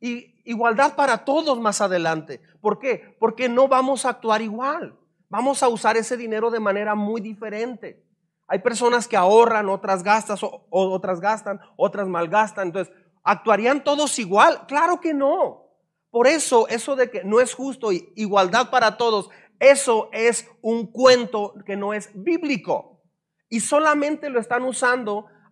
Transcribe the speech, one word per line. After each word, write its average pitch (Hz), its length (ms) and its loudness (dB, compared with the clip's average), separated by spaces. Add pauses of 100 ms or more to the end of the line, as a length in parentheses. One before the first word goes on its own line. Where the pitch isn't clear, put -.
y 240 320 -10 (100)
igualdad 226 500 0
para 254 300 0
todos 285 340 0
más 220 220 -2
adelante. 160 600 -2 (200)
¿Por 214 180 -2
qué? - 400 -6
Porque 233 300 -2
no 247 180 4
vamos 262 380 2
a 254 60 0
actuar 226 320 -2
igual. 240 560 -8 (300)
Vamos 254 340 0
a 254 60 4
usar 226 280 0
ese 226 200 -2
dinero 226 340 -2
de 226 100 -2
manera 208 340 0
muy 214 260 -4
diferente. 214 840 -12 (420)
Hay 190 120 -2
personas 240 500 0
que 220 80 0
ahorran, 214 540 4
otras 190 320 -2
gastas, 208 400 0
o, - 280 -10
o 190 200 2
otras 185 280 -4
gastan, 208 420 -4 (160)
otras 196 300 0
malgastan. 190 600 -2
Entonces, 175 260 -8 (280)
¿actuarían 220 600 2
todos 285 360 -2
igual? 214 480 4
Claro 339 340 0
que 320 140 -2
no. 277 500 -2 (460)
Por 233 160 2
eso, 269 420 2
eso 233 260 -4
de 247 160 0
que 185 140 -10
no 214 160 2
es 254 140 0
justo 254 360 -6
y 180 240 -4
igualdad 202 560 0
para 226 280 2
todos, 220 320 0 (280)
eso 254 540 4
es 226 340 -2 (140)
un 226 320 -4
cuento 233 600 2 (100)
que 202 100 -8
no 202 200 -4
es 208 200 -10
bíblico. 254 880 -4 (460)
Y 226 120 -4
solamente 294 680 0
lo 240 120 -2
están 247 240 -4
usando, 247 640 -2 (260)